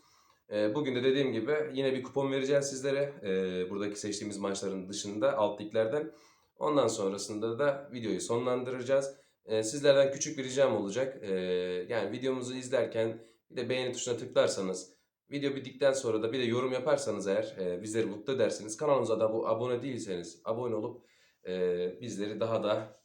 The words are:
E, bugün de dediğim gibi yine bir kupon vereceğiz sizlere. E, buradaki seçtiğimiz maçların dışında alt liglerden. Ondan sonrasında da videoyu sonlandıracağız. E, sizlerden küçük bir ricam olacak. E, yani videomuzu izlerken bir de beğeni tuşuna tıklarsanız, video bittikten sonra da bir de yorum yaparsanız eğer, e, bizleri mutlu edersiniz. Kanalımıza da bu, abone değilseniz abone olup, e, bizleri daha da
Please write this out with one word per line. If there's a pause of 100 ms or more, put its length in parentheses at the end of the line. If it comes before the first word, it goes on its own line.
(540)
E,
bugün
de
dediğim
gibi (180)
yine
bir
kupon
vereceğiz
sizlere. (100)
E,
buradaki
seçtiğimiz
maçların
dışında
alt
liglerden. (440)
Ondan
sonrasında
da
videoyu
sonlandıracağız. (300)
E,
sizlerden
küçük
bir
ricam
olacak.
E, (560)
yani
videomuzu
izlerken (280)
bir
de
beğeni
tuşuna
tıklarsanız, (380)
video
bittikten
sonra
da
bir
de
yorum
yaparsanız
eğer,
e,
bizleri
mutlu
edersiniz.
Kanalımıza
da
bu,
abone
değilseniz
abone
olup, (420)
e,
bizleri
daha
da